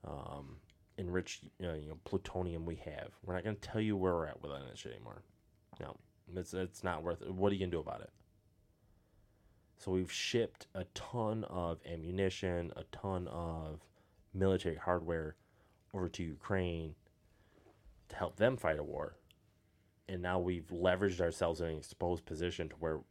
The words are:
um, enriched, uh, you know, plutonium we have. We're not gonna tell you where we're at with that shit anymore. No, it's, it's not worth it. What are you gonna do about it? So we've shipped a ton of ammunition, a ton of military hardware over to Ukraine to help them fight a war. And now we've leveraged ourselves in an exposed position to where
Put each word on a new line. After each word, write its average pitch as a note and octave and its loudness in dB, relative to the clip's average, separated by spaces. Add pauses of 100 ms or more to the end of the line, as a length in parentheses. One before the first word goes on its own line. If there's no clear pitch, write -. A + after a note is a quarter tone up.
um, C#2+ -10 (380)
enriched, F2+ -2 (200)
uh, E2+ -2
you D2+ -6
know, D#2 -10
plutonium F2 -2
we E2 -4
have. - -10
We're F2+ -4
not F2+ -2
gonna G#2+ -2
tell - -2
you G#2+ 4
where F#2 4
we're E2 2
at - -8
with D2 -8
that C#2 -10
shit - -10
anymore. G#1+ -14 (580)
No, - -8 (380)
it's, F2+ -4
it's F#2 -2
not E2+ 2
worth E2+ -2
it. F#2 -6
What G2 6
are G2+ 2
you F#2+ -2
gonna F2+ 2
do E2+ 2
about - -6
it? - -14 (1700)
So - -4
we've F#2 2
shipped - 0
a F#2 -4 (100)
ton A2 0
of E2+ -2
ammunition, F2 0
a - -8
ton F#2 -2
of D#2+ -6 (480)
military F#2+ 4
hardware E2 0 (580)
over F#2 0
to F2+ -4
Ukraine E2+ -2 (1120)
to - -12
help F2 -2
them B2 6
fight D#2 2
a D2+ -2
war. C#2+ -6 (880)
And F#2 -2
now F2+ 4
we've F2 0
leveraged F2+ 6
ourselves E2+ 4
in E2+ 2
an D#2+ -2
exposed E2+ -2
position E2+ -2
to - -16
where D#2 0 (120)